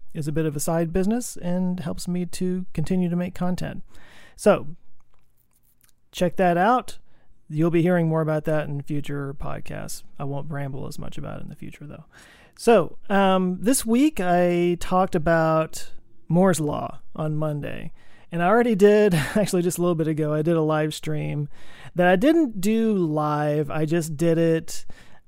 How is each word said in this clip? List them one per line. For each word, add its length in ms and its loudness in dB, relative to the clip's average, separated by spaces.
is 120 -4
a 60 -4
bit 140 0
of 100 -2
a 40 -4
side 320 0
business 440 0
and 420 -2
helps 300 -6
me 180 -2
to 480 -2
continue 340 0
to 60 -2
make 220 -4
content. 480 -2
So, 320 4
check 260 -2
that 200 4
out. 420 0
You'll 240 0
be 100 4
hearing 260 2
more 120 0
about 240 -2
that 240 0
in 140 -6
future 520 -4
podcasts. 720 -6
I 60 -8
won't 260 -6
ramble 380 -6
as 100 -8
much 220 -6
about 200 -8
it 40 -8
in 60 -10
the 80 -14
future, 300 -14
though. 180 -16
So, 420 2
um, 500 2
this 240 2
week 360 2
I 580 2
talked 380 0
about 760 0
Moore's 320 4
Law 400 -4
on 200 -4
Monday. 540 -4
And 140 -2
I 40 4
already 280 4
did, 380 6
<laughs> 200 0
actually 280 2
just 160 0
a 20 -2
little 160 2
bit 120 0
ago, 240 0
I 100 0
did 140 2
a 60 2
live 320 0
stream 540 -4
that 100 4
I 80 8
didn't 460 4
do 340 2
live. 760 0
I 160 -2
just 320 -2
did 220 2
it 480 0